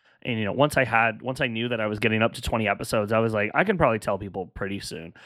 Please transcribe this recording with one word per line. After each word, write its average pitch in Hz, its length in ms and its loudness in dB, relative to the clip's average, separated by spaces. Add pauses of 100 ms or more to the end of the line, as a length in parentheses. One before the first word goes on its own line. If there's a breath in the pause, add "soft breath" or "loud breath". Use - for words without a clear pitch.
(220 soft breath)
and, 117 160 -4
you 107 80 0
know, 98 60 0
once 147 260 2
I 135 60 6
had, 113 400 2
once 127 180 -6
I 135 60 0
knew 117 220 -4
that 117 120 -2
I 107 60 0
was 107 100 -2
getting 110 240 2
up 113 120 4
to - 80 -10
twenty 113 260 0
episodes, 104 440 0
I 110 60 4
was 113 160 2
like, 104 220 0
"I 160 80 4
can 196 160 0
probably 123 180 4
tell 101 220 -2
people 95 260 -8
pretty 98 340 -6
soon." 82 360 -12 (100)